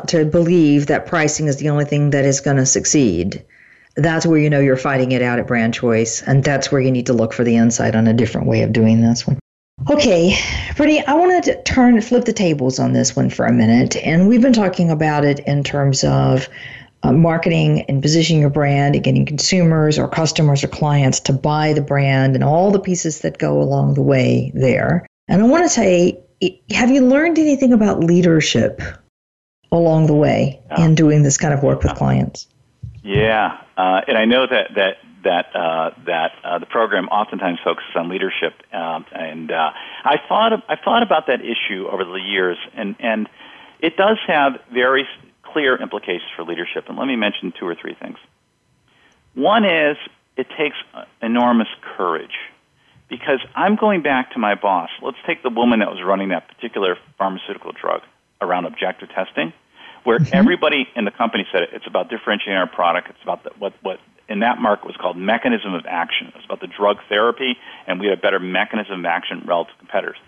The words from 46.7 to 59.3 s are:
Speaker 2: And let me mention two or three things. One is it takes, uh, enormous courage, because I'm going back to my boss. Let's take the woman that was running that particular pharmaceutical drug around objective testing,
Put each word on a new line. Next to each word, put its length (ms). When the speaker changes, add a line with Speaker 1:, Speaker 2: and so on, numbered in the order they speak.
Speaker 2:
And 80
let 100
me 80
mention 420
two 100
or 80
three 200
things. 220
One 300
is 320
it 120
takes, 180
uh, 100
enormous 460
courage, 540
because 300
I'm 200
going 260
back 320
to 60
my 160
boss. 340
Let's 240
take 180
the 60
woman 300
that 100
was 140
running 260
that 180
particular 500
pharmaceutical 540
drug 300
around 240
objective 440
testing, 440